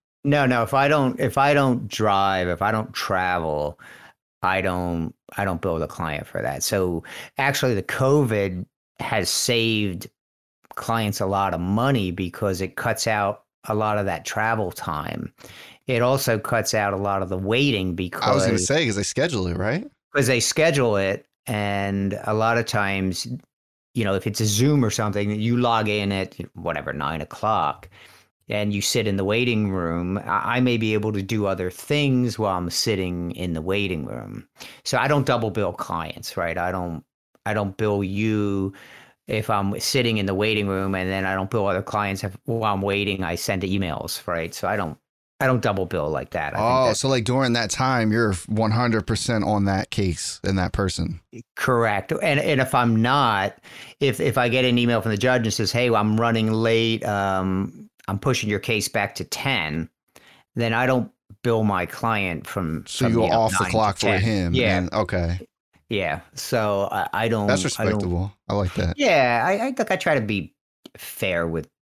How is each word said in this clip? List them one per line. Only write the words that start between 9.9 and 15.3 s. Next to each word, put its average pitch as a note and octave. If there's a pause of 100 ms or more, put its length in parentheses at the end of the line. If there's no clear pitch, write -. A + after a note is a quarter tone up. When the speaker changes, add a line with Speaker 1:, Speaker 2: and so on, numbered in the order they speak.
Speaker 1:
clients A2+
a G2
lot G2
of E2+
money G#2
because F#2
it F#2+
cuts -
out G#2 (260)
a G#2+
lot G#2+
of G2+
that E2+
travel A2
time. - (540)